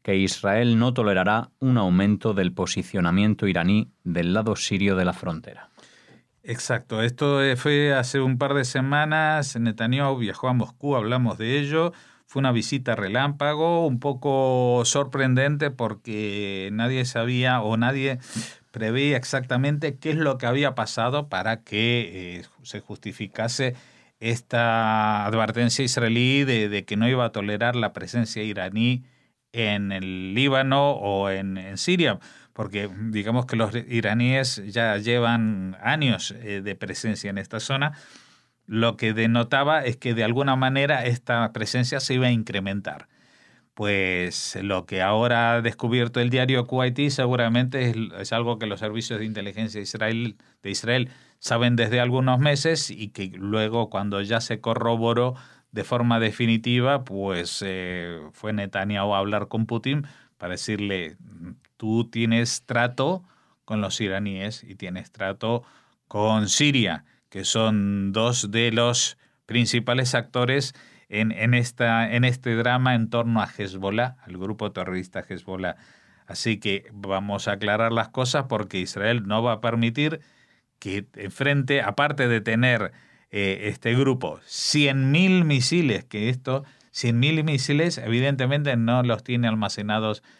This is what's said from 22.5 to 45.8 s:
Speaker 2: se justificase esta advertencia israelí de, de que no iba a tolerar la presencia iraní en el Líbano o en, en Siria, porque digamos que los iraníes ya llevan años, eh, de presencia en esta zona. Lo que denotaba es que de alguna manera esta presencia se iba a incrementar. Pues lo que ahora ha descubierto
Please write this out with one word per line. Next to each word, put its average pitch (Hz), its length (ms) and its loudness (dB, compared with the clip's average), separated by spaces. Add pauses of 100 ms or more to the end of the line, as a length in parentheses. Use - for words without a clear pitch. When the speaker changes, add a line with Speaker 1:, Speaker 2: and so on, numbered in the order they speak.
Speaker 2:
se 101 160 -12
justificase 117 960 -6 (440)
esta 113 1040 0
advertencia 117 600 0
israelí 123 580 2
de, 113 260 0
de 101 160 -4
que 104 100 -6
no 113 120 2
iba 127 180 2
a 95 60 -2
tolerar 104 440 -2
la 110 180 -2
presencia 110 480 -4
iraní 107 600 -2 (480)
en 104 400 -2
el 95 420 -6
Líbano 135 580 2
o 98 380 -2
en, 95 280 -4
en 95 200 -10
Siria, 165 420 2 (340)
porque 101 360 -6 (200)
digamos 110 360 0
que 123 120 -4
los 110 180 0
iraníes 120 960 0
ya 113 260 0
llevan 110 840 0
años, 123 500 0
eh, 104 300 -8
de 98 140 -6
presencia 101 540 -6
en 98 80 -6
esta 98 220 -8
zona. 143 380 -2 (720)
Lo 113 280 2
que 110 180 0
denotaba 123 680 2
es 123 140 -2
que 120 160 -2
de 113 100 0
alguna 131 320 2
manera 131 500 2
esta 120 460 0
presencia 123 480 -2
se 135 140 -2
iba 127 140 4
a 123 40 4
incrementar. 98 800 -4 (640)
Pues 92 880 -2
lo 95 240 -2
que 92 160 -4
ahora 117 540 4
ha 117 60 2
descubierto 120 580 0